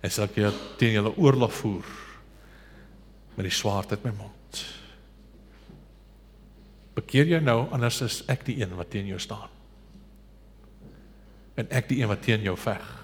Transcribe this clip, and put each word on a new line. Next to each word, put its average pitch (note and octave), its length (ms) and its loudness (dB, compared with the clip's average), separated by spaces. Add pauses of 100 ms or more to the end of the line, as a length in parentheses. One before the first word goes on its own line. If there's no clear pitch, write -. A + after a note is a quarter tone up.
en F#2 80 -2
sal G#2 160 0
ek G2 140 -2
julle G#2 120 4 (280)
teen A2+ 160 6
julle G#2 180 2
oorlog C3 400 6
voer - 360 -4 (1500)
met G2 100 -4
die F2 80 -2
swaard G2+ 400 0
uit G2+ 100 -10
my A#2+ 140 -2
mond. - 440 -14 (2250)
Bekeer D3 320 4
jou E3 100 4
nou, A#2+ 180 4 (140)
anders A#2+ 320 0
is - 140 -4 (120)
ek C3+ 140 0
die C3 160 -4
een F#2 160 -4
wat F2 160 -8
teen G2+ 160 -4
jou F#2+ 140 -6
staan. G#2 260 -12 (2000)
En A#2 160 -6
ek B2+ 160 0
die B2 140 2
een G#2+ 80 2
wat G2+ 140 0
teen G#2+ 200 2
jou F#2 160 0
veg. G2 300 -4 (120)